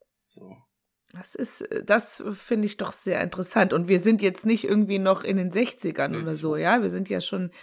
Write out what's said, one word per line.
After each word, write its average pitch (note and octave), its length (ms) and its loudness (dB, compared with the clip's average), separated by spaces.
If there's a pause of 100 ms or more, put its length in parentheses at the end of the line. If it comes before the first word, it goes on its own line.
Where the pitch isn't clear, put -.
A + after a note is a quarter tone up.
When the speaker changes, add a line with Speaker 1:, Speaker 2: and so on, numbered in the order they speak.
(280)
Speaker 1:
So. - 280 -20 (580)
Speaker 2:
Das F3+ 200 -14
ist, - 340 -10 (160)
das - 480 0
finde G#3 320 -2
ich G#3 140 -4
doch G3+ 120 -6
sehr - 300 -2
interessant. F#3 540 0
Und E3+ 120 2
wir F#3 140 4
sind G#3 220 4
jetzt F#3+ 240 0
nicht A3 180 0
irgendwie G3+ 340 2
noch F#3+ 260 2
in F#3+ 120 0
den F3+ 140 0
sechzigern E3 640 -2
Speaker 1:
Nee, - 100 -4
Speaker 2:
oder D#3+ 80 -4
Speaker 1:
zu- D#3 80 -2
Speaker 2:
so, D3+ 180 -2
ja? F3 240 4
Wir G3+ 80 0
sind F3+ 220 -4
ja F#3+ 100 -2
schon F3+ 300 -4 (120)